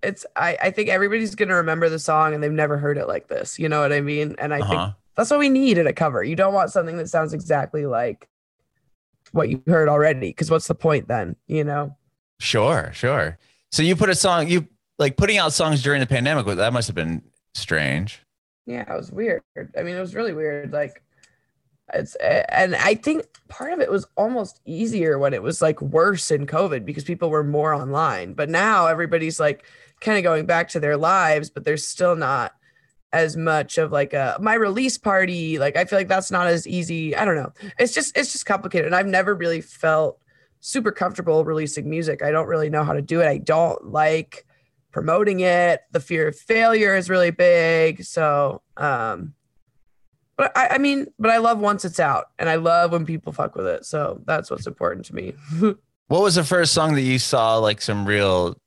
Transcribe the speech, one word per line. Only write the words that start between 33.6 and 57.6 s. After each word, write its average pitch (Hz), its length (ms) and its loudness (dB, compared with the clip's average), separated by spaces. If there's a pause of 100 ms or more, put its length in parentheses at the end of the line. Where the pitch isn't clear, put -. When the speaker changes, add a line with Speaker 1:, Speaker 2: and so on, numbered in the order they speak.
Speaker 1:
of, 156 140 0
like, 143 220 0
a, 135 260 -2
my 220 140 2
release 233 420 0
party. 180 640 0
Like, 143 180 0
I 175 80 2
feel 196 140 0
like 190 100 -2
that's 190 220 0
not 175 160 0
as 170 200 0
easy. 165 480 -4
I 208 120 0
don't 175 100 0
know. 139 160 -6 (260)
It's 240 140 2
just, - 240 -4
it's 285 160 -2
just - 140 -8
complicated. 190 400 -2
And 175 100 0
I've 190 100 2
never 190 280 2
really 170 260 -2
felt 156 580 0 (420)
super 220 320 -2
comfortable 165 520 0
releasing 151 460 -4
music. 156 320 -4
I 147 80 0
don't 156 160 0
really 156 240 -2
know 151 140 0
how 147 100 -2
to 143 80 -4
do 165 180 -2
it. 165 60 4
I 143 100 2
don't 160 560 0
like 156 540 0 (460)
promoting 185 480 2
it. 175 500 4
The 165 100 0
fear 156 280 -2
of 147 100 -8
failure 226 580 4
is 180 140 -2
really 180 200 4
big. 165 720 4
So, 143 600 0 (160)
um, 123 560 -4 (1040)
but 269 180 0
I, 262 120 2
I 262 100 0
mean, 277 280 0 (120)
but 220 120 2
I 226 60 4
love 226 220 2
once 202 260 0
it's 180 160 -4
out 143 380 0
and 160 100 -2
I 160 60 2
love 170 380 4
when 170 120 0
people 160 280 -8
fuck - 220 -6
with 95 120 -4
it. 85 180 -4
So - 420 -6
that's - 240 -4
what's - 160 -8
important - 400 -6
to - 80 -18
me. 92 200 -10 (260)
<laughs> 208 140 2 (340)
Speaker 2:
What 170 140 4
was 196 140 4
the 175 80 4
first 170 280 2
song 156 220 2
that 139 80 2
you 127 160 2
saw, 113 400 2
like, 107 240 2